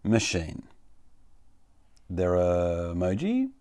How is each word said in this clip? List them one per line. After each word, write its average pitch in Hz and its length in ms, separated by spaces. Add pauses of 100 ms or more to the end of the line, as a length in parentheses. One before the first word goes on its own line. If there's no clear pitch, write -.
machine." 101 600 (1500)
There 90 260
are 87 600
emoji. 175 640